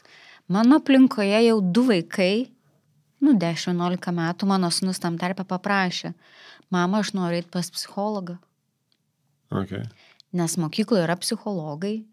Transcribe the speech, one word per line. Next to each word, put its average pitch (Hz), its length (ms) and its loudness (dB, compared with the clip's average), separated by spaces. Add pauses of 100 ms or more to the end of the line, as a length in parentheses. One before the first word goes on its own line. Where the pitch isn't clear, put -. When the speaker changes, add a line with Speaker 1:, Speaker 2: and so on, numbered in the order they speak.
(480)
Speaker 1:
mano 233 320 6
aplinkoje 233 680 4
jau 226 160 4
du 185 220 2
vaikai, 202 640 0 (760)
nu, 285 140 6
dešim, 175 400 0
vienuolika 180 400 -2
metų, 170 320 -2
mano 190 220 2
sūnus 185 300 -4
tam 170 180 -4
tarpe 185 260 -4
paprašė, 185 680 -2 (580)
"Mama, 185 280 0
aš 208 140 -4
noriu 175 280 -2
eit 170 100 -16
pas 175 180 -4
psichologą." 196 680 -8 (1120)
Speaker 2:
Ok. 101 320 -6 (480)
Speaker 1:
Nes 170 260 -4
mokykloje 185 460 -2
yra 165 140 0
psichologai, 196 960 -8